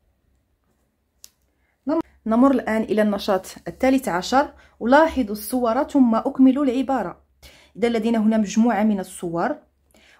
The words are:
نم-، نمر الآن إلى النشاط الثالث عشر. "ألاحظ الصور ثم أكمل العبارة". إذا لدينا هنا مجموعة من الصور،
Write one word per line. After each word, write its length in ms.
نم-، 140
نمر 240
الآن 320
إلى 200
النشاط 440
الثالث 400
عشر. 440
"ألاحظ 480
الصور 540
ثم 300
أكمل 440
العبارة". 680
إذا 120
لدينا 300
هنا 200
مجموعة 440
من 180
الصور، 560